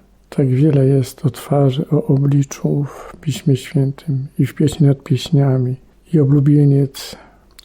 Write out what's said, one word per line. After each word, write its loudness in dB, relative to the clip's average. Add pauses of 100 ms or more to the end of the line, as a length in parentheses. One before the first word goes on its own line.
(280)
Tak -2
wiele 2
jest 0
o 0
twarzy, -2
o 0
obliczu 0
w -16
Piśmie -2
Świętym -4 (120)
i 2
w -6
Pieśni 0
nad 2
Pieśniami. -2 (360)
I 4
oblubieniec 2 (480)